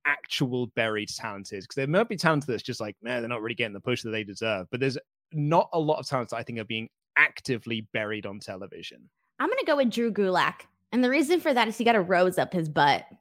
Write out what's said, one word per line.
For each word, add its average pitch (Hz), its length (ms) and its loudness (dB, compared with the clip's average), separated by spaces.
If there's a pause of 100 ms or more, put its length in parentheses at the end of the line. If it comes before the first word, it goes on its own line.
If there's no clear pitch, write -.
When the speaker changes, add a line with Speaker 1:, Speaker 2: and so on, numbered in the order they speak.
Speaker 1:
actual 127 640 -2
buried 110 420 -2
talent 101 420 -10
is, 98 160 -10
'cause - 80 -12
there 135 120 -2
might 190 200 2
be 220 80 -6
talent 156 320 2
that's 110 160 -4
just 120 160 -8
like, 107 220 -8
"Man, 120 200 -4
they're 113 80 -6
not 120 120 -4
really 117 140 -6
getting 113 180 -2
the 98 80 -12
push 123 220 -2
that 113 80 -6
they 110 120 -4
deserve." 101 480 -4
But 123 80 -4
there's 131 180 -2 (360)
not 156 400 2
a 170 60 2
lot 151 200 2
of - 80 -10
talents 127 240 -2
that 117 60 -6
I 120 60 -6
think 120 160 -8
are 110 40 -6
being 113 240 -6 (280)
actively 120 680 0 (120)
buried 107 320 -4
on 101 140 -10
television. 92 680 -14 (300)
Speaker 2:
I'm 285 100 -2
gonna 508 200 0
go 311 80 4
with 262 160 4
Drew 233 200 0
Gulak. 180 500 2 (300)
And 247 120 2
the 247 80 4
reason 311 280 4
for 311 140 2
that 233 140 4
is 220 100 -6
he 247 60 -2
got 233 100 6
a 214 80 6
rose 180 380 4
up 135 120 0
his 165 160 -2
butt. 143 380 4 (160)